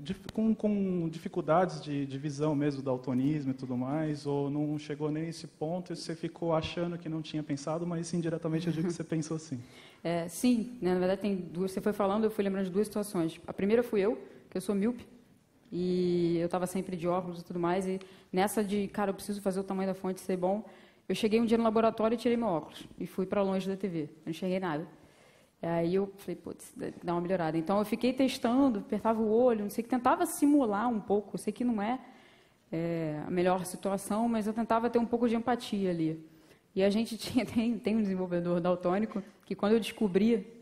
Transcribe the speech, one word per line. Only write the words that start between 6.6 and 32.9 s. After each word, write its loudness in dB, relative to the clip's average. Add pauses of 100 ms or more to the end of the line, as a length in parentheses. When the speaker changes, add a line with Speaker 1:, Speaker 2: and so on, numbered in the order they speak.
Speaker 1:
que -10
não -4
tinha -6
pensado, -4
mas -4
indiretamente -2
eu 2
digo 0
que 0
você -6
<laughs> -
pensou -2
sim? -8 (420)
Speaker 2:
É, -2
sim, 0
né, 2
na 2
verdade 2
tem 0
duas, -4
você -4
foi 2
falando, 2
eu 2
fui 0
lembrando 0
de -4
duas 0
situações. -2
A -8
primeira 2
fui 0
eu, 2 (300)
que -6
eu -4
sou -2
míope, -2 (640)
e 2
eu 0
tava 0
sempre -4
de -4
óculos -2
e -16
tudo -6
mais, 2
e -2 (320)
nessa 2
de, 0
"Cara, -2
eu 0
preciso -8
fazer 0
o -2
tamanho -2
da 0
fonte -4
ser -2
bom", 0 (440)
eu 0
cheguei 2
um 2
dia 4
no 4
laboratório 2
e 0
tirei 2
meu 0
óculos, -4 (100)
e -6
fui -4
pra 0
longe 0
da -2
T -4
V, -4 (180)
não -4
enxerguei -2
nada. -2 (840)
Aí 2
eu 0
falei, -8
"Putz, -14 (280)
dá -2
uma 0
melhorada". 0
Então 2
eu 2
fiquei 0
testando, 4
apertava 0
o 2
olho, 6
não -4
sei -4
o 0
que, -12
tentava 4
simular 4
um 0
pouco, 0
eu -2
sei -4
que -2
não 0
é, 0 (720)
é, -2